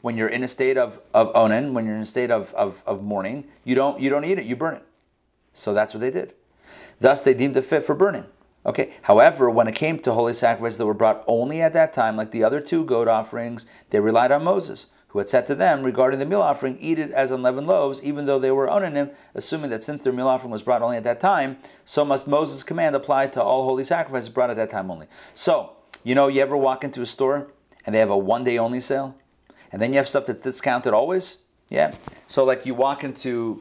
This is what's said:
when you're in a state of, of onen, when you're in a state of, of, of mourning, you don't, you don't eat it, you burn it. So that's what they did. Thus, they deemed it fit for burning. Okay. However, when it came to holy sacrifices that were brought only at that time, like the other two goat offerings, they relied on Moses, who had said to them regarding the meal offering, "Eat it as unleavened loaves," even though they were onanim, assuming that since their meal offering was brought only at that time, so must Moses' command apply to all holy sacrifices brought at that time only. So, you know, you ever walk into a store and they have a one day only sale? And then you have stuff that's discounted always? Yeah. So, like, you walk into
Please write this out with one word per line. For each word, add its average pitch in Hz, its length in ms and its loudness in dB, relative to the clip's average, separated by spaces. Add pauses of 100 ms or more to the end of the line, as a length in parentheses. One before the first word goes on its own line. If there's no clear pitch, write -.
when 117 160 -6
you're 110 100 0
in 123 160 -2
a 127 40 -4
state 131 280 0
of, 120 240 -2 (140)
of 110 200 4
onen, 117 400 2
when 117 120 -2
you're 107 100 -4
in 107 60 -6
a 107 40 -8
state 123 260 -2
of, 104 240 -2
of, 101 320 -4
of 101 160 -6
mourning, 104 420 -6 (180)
you 123 120 -2
don't, 139 240 0
you 135 100 0
don't 147 160 0
eat 190 140 -2
it, 127 60 -8
you 120 100 -6
burn 160 220 -6
it. - 60 -20 (680)
So - 180 -6
that's 104 220 0
what 107 80 -10
they 127 80 -2
did. - 240 -6 (640)
Thus, 135 220 4
they 131 140 6
deemed 131 220 0
it 135 40 4
fit 147 240 0
for 156 80 0
burning. 165 320 0 (400)
Okay. - 280 -2 (100)
However, 127 460 6
when 117 180 4
it 113 80 -2
came 160 240 -2
to 127 140 0
holy 117 200 2
sacrifices 117 460 -2
that 113 80 -2
were 107 80 0
brought 110 320 2
only 127 340 0
at 156 120 2
that 160 200 2
time, 110 240 0
like 110 140 -4
the 113 120 0
other 123 160 4
two 143 260 -2
goat 117 220 2
offerings, 113 600 -2 (240)
they 104 80 2
relied 113 320 4
on 143 120 2
Moses, - 440 -2 (200)
who - 120 -6
had 98 80 -2
said 123 180 2
to 143 100 -2
them 156 280 2
regarding 131 360 2
the 139 60 -4
meal 190 160 0
offering, 139 380 -2
"Eat 160 180 -2
it 151 140 -4
as 135 200 0
unleavened 127 360 -2
loaves," 143 340 0
even 143 260 -6
though 139 120 2
they 131 120 0
were 135 160 2
onanim, 143 460 -2 (220)
assuming 151 340 -6
that 110 140 -6
since 147 180 -10
their 131 120 0
meal 127 140 -2
offering 127 240 0
was 107 120 -8
brought 120 180 0
only 120 140 -2
at 113 80 -6
that 120 160 -2
time, 175 380 0 (260)
so - 220 0
must 135 240 -2
Moses' 143 340 -2
command 160 320 -2
apply 135 320 0
to 123 160 -2
all 131 220 2
holy 131 180 0
sacrifices 135 460 -4
brought 123 200 0
at 117 60 -6
that 110 140 -2
time 95 200 -6
only. 80 180 -12 (260)
So, - 400 0 (320)
you 123 100 0
know, 139 140 6
you 135 120 2
ever 139 140 0
walk 135 300 0
into 135 160 -10
a 123 40 -6
store 135 420 -2 (380)
and 107 80 -4
they 110 60 4
have 110 100 4
a 101 80 2
one 110 280 0
day 120 120 2
only 117 220 -2
sale? 135 360 -4 (580)
And 98 80 -6
then 120 100 0
you 139 60 2
have 135 100 4
stuff 139 200 0
that's 120 120 -4
discounted 127 540 -2
always? 170 460 0 (300)
Yeah. - 240 0 (340)
So, 135 180 2
like, 127 200 0
you 127 80 -4
walk 135 300 0
into 120 580 -6